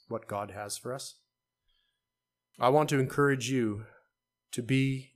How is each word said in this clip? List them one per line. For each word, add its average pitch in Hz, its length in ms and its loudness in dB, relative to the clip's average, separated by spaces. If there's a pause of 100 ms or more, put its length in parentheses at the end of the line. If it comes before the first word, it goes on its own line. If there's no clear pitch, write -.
what 113 220 -8
God 101 220 -6
has 104 260 -10
for 127 160 -10
us. - 220 -12 (1400)
I 120 120 4
want 151 200 6
to 143 100 4
encourage 131 500 2
you 110 340 0 (680)
to 127 100 -4
be 135 520 0